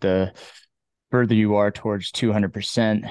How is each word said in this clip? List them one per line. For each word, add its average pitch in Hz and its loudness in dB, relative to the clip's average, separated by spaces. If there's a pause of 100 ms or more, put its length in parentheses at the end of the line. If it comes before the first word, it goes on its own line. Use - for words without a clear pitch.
the 95 0 (800)
further 120 2
you 107 4
are 104 2
towards 104 -6
two 117 -2
hundred 101 0
percent, 107 -2